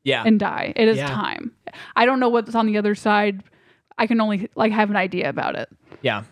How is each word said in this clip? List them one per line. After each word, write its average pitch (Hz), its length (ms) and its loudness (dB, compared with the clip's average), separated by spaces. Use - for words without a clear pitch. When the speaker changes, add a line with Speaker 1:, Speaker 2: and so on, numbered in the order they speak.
Speaker 1:
Yeah. 127 220 0
Speaker 2:
and 220 140 4
die. - 360 -4
It 220 140 4
is 220 80 2
Speaker 3:
Yeah. 143 100 -4
Speaker 2:
time. 139 440 -6
I 233 100 4
don't 262 140 2
know 247 100 2
what's 233 260 0
on 220 120 2
the 208 100 -2
other 208 160 0
side. 208 480 0
I 233 80 2
can 226 160 2
only, 208 340 -2
like, 220 180 2
have 214 160 2
an 208 80 0
idea 185 320 -2
about - 260 -4
it." 117 140 -8
Speaker 1:
Yeah. 110 300 -2